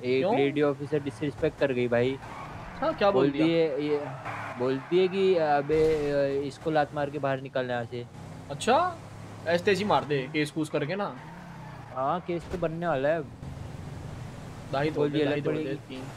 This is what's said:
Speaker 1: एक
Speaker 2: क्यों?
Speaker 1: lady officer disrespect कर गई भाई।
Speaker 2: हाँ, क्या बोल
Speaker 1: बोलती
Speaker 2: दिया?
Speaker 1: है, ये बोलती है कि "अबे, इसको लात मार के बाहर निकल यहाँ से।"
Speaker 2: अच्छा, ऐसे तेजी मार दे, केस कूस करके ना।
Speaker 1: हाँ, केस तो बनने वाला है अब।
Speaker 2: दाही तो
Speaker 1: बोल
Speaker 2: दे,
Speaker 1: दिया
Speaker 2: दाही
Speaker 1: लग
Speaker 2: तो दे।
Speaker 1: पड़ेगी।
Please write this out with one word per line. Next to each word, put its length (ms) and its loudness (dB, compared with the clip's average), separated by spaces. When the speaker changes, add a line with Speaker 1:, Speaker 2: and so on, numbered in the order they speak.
Speaker 1:
एक 180 2
Speaker 2:
क्यों? 140 2
Speaker 1:
lady 260 2
officer 380 0
disrespect 600 -2
कर 120 4
गई 160 2
भाई। 320 2
Speaker 2:
हाँ, 120 2
क्या 180 4
बोल 120 6
Speaker 1:
बोलती 200 4
Speaker 2:
दिया? 220 6
Speaker 1:
है, 180 0
ये 220 0
बोलती 400 2
है 80 6
कि 280 4
"अबे, 1120 4
इसको 240 -4
लात 220 2
मार 160 -2
के 100 -6
बाहर 220 0
निकल 280 -4
यहाँ 160 -2
से।" 200 -8
Speaker 2:
अच्छा, 440 2
ऐसे 160 2
तेजी 200 2
मार 220 4
दे, 280 0
केस 180 0
कूस 180 -4
करके 260 -2
ना। 200 -4
Speaker 1:
हाँ, 240 0
केस 320 -6
तो 60 -6
बनने 300 -2
वाला 220 2
है 80 4
अब। 140 -6
Speaker 2:
दाही 200 0
तो 40 -6
Speaker 1:
बोल 140 2
Speaker 2:
दे, 80 0
Speaker 1:
दिया 120 2
Speaker 2:
दाही 120 0
Speaker 1:
लग 40 -4
Speaker 2:
तो 60 0
दे। 120 -2
Speaker 1:
पड़ेगी। 400 -8